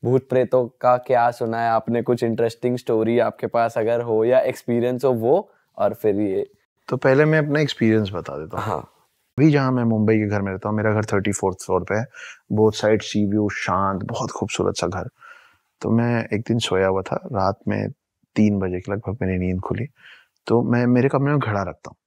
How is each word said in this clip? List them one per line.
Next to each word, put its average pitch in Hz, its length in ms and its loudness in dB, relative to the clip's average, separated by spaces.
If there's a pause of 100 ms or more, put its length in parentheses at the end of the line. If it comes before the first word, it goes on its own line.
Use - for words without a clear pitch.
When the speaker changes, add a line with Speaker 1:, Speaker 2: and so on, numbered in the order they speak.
Speaker 1:
भूत 127 260 0
प्रेतों 127 380 2 (140)
का 123 160 4
क्या 123 340 2
सुना 117 300 -4
है 117 80 0
आपने, 113 320 0
कुछ 120 220 0
इंटरेस्टिंग 117 540 -2
स्टोरी 117 420 0
आपके 110 280 -2
पास 117 300 0
अगर 117 240 0
हो 113 240 2
या 127 140 6
एक्सपीरियंस 123 680 -2
हो 131 60 4
वो, 127 400 0 (260)
और 104 160 0
फिर 104 220 0
ये। 101 340 -2 (380)
Speaker 2:
तो 127 100 -2
पहले 139 280 4
मैं 156 140 2
अपना 147 200 0
एक्सपीरियंस 110 540 0
बता 73 240 -10
देता 80 200 -10
हूँ। - 80 -6
Speaker 1:
हाँ। 90 280 -8 (440)
Speaker 2:
अभी 151 140 6
जहाँ 135 200 2
मैं 123 120 0
मुंबई 110 320 2
के 107 120 2
घर 101 140 0
में 98 100 -4
रहता 98 180 -6
हूँ, 107 80 -2
मेरा 107 160 2
घर 107 120 0
थर्टी 101 260 0
फोर्थ 95 340 -2
फ्लोर 92 180 0
पे - 120 -4
है, 113 120 -2 (460)
both 107 280 2
side 107 200 2
sea 104 320 -2
view, 104 180 0
शांत, 95 520 -2
बहुत 113 280 -6
खूबसूरत - 440 -2
सा - 120 -2
घर। 95 220 -6 (720)
तो 104 80 -6
मैं 117 440 0
एक 104 80 -2
दिन 117 180 -2
सोया 95 280 0
हुआ 95 140 0
था, - 140 -6
रात 98 520 -4
में 104 220 -2 (460)
तीन 104 240 4
बजे 90 200 -4
के 98 120 -8
लगभग 101 300 -6
मेरी 95 160 -2
नींद 92 240 -2
खुली, - 240 -6 (640)
तो 117 140 2
मैं 120 240 0
मेरे 123 240 2
कमरे 139 220 0
में 147 80 2
घड़ा 107 220 -2
रखता - 280 -10
हूँ - 60 -20 (120)